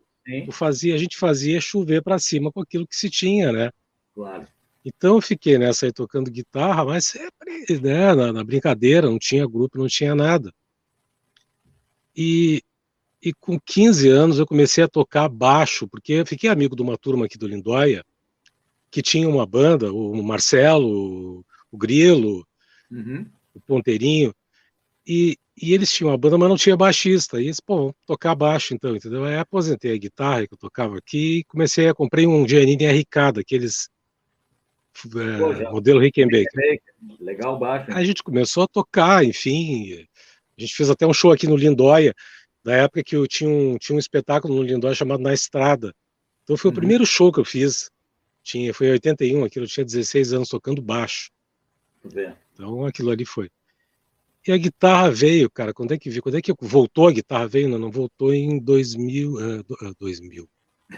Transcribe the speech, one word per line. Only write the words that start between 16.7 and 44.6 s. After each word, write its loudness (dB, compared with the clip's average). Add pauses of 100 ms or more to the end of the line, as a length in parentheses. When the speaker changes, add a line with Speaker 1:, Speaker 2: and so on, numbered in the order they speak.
Speaker 2:
de -6
uma -4
turma -2
aqui -10
do -10
Lindóia, 0 (880)
que -6
tinha 0
uma 0
banda, 2
o, -6
o -6
Marcelo, 0
o, -20 (260)
o -18
Grilo, 2 (460)
Speaker 1:
Uhum. -12 (280)
Speaker 2:
o -20
Ponteirinho, 0 (720)
e, 0 (180)
e -2
eles 2
tinham 0
uma 2
banda, 4
mas 4
não 2
tinha 4
baixista. 0
E -2
eles, -8
pô, -4
vamos -2 (120)
tocar -2
baixo 0
então, -6
entendeu? -8
Aí -4
aposentei -4
a -4
guitarra -4
que -20
eu -20
tocava -8
aqui -4
e -10
comecei 0
a, 2
comprei 0
um 4
Giannini 4
R 2
K, 2
daqueles, -4 (1160)
é, -6
Speaker 1:
Pô, 0
já. -8
Speaker 2:
modelo 6
Rickenbacker. 2
Speaker 1:
Rickenbacker. -4 (260)
Legal -10
baixo, -6
hein? -6
Speaker 2:
Aí 0
a 0
gente -4
começou -2
a 0
tocar, 2
enfim. -4 (520)
A -14
gente -12
fez 0
até 2
um 4
show 6
aqui 2
no 4
Lindóia, 4 (500)
da -2
época 0
que -6
eu 0
tinha -4
um, 0
tinha -6
um 0
espetáculo -2
no 0